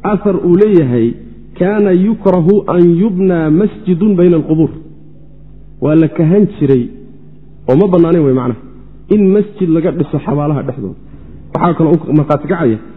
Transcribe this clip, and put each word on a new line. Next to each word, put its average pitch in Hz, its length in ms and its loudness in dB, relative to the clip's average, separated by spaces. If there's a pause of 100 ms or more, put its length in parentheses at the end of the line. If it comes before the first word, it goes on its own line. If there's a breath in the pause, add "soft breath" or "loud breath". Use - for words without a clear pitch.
Athar 185 360 -2
uu 175 200 0
leeyahay, 156 500 2 (480)
"Kaana 202 400 0
yukrahu 190 600 2 (120)
an 175 160 2 (120)
yubna 180 440 0 (120)
masjidun 185 680 0
bayna 175 200 4
alqubuur." 156 340 0 (1080)
Waa 147 140 -2
la 160 140 2
kahan 175 420 2
jiray 135 320 0 (840)
oo 127 100 2
ma 190 120 4
bannaanayn 170 360 2
way 135 100 2
macnaha. 123 260 -4 (480)
In 208 140 2 (100)
masjid 202 360 -2
laga 165 240 0
dhiso 156 260 -4
xabaalaha 147 440 -4
dhexdooda. 127 360 -10 (520 loud breath)
Waxaa 175 240 -2
kaloo 160 200 2 (140)
u - 40 -2
markhaati 147 360 0
kacaya 151 300 -2 (180)